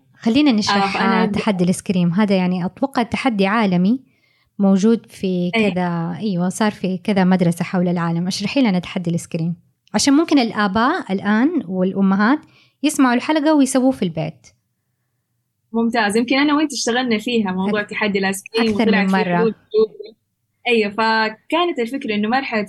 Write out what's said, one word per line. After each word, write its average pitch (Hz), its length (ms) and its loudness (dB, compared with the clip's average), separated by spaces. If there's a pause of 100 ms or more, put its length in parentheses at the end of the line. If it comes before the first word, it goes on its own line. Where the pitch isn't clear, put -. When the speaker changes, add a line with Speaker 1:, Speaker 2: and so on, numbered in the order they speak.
(160)
Speaker 1:
خلينا 269 340 2
Speaker 2:
آه، 226 40 4
Speaker 1:
نشرح، 202 400 0
Speaker 2:
فأنا 196 280 0
Speaker 1:
آه، - 20 2
Speaker 2:
أبدأ. 208 160 -2
Speaker 1:
تحدي 190 240 0
الآيس 180 180 0
كريم 180 300 0
هذا، 202 260 2
يعني، 180 280 -2
أتوقع 269 380 -4
تحدي 214 420 -2
عالمي 202 580 2 (560)
موجود 202 460 2
في 180 500 -4
Speaker 2:
أي. 214 160 2
Speaker 1:
كذا، 170 480 -4
أيوة، 180 300 -2
صار 214 220 0
في 185 260 -4
كذا 196 260 0
مدرسة 180 420 2
حول 180 220 -2
العالم. 170 400 -2
اشرحي 202 340 -2
لنا 190 180 2
تحدي 170 300 -6
الآيس 170 180 -4
كريم، 170 280 -4 (380)
عشان 240 200 0
ممكن 320 260 2
الآباء 220 760 0
الآن 214 360 0 (180)
والأمهات 196 720 0 (440)
يسمعوا 277 300 2
الحلقة 311 420 2
ويسووه 262 360 2
في 262 120 -4
البيت. 160 440 -6 (1300)
Speaker 2:
ممتاز. 226 440 0
يمكن 254 200 2
أنا 294 180 2
وإنت 294 180 0
اشتغلنا 233 440 -2
فيها 220 340 -2
موضوع 202 300 -2
Speaker 1:
أك-، 208 80 -10
Speaker 2:
تحدي 202 300 -2
الآيس 190 240 -2
كريم، 226 260 0
Speaker 1:
أكثر 208 140 0
Speaker 2:
وطلعت 214 200 2
Speaker 1:
من 190 40 0
Speaker 2:
فيه 190 100 2
Speaker 1:
مرة. 180 200 0
Speaker 2:
حلول 180 140 2
جديدة. 427 640 -4 (520)
أيوة، 214 240 2
فكانت 220 880 -2
الفكرة 233 360 -4
إنه 208 120 0
مرحلة 233 420 -2